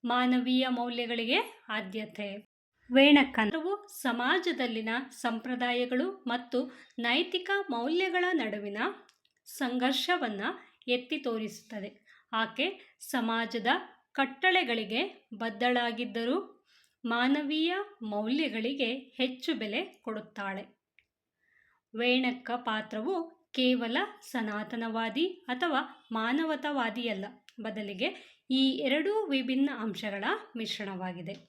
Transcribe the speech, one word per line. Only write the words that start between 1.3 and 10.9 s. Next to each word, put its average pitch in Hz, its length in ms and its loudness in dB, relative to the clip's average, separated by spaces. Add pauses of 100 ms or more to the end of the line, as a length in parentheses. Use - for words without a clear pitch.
ಆದ್ಯತೆ. 214 800 -6 (440)
ವೇಣಕ್ಕಂತವು 294 920 6
ಸಮಾಜದಲ್ಲಿನ 247 1000 0 (220)
ಸಂಪ್ರದಾಯಗಳು 247 1000 -2
ಮತ್ತು 247 600 -4 (280)
ನೈತಿಕ 285 500 0 (200)
ಮೌಲ್ಯಗಳ 339 640 0
ನಡುವಿನ 208 460 -2 (680)
ಸಂಘರ್ಷವನ್ನ 254 960 0 (460)
ಎತ್ತಿ 247 300 -2